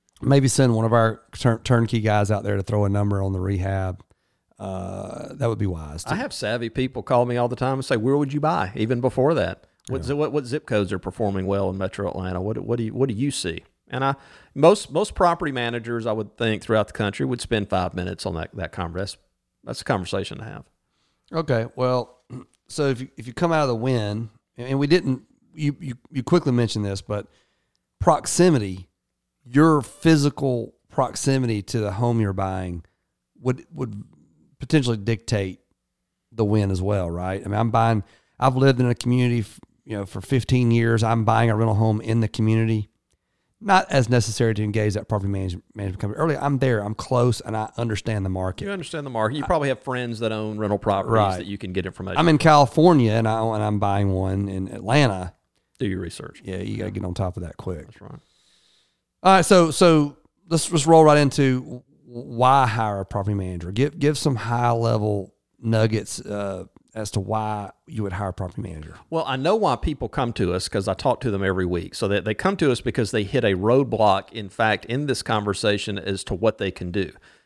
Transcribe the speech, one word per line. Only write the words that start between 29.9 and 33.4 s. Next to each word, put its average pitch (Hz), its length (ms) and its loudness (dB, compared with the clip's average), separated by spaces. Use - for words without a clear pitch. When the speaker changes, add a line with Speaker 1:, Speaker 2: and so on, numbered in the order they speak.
Speaker 1:
proximity 127 760 0
to - 160 -4
the 101 140 -2
home 117 280 0
you're 101 120 0
buying 95 500 -6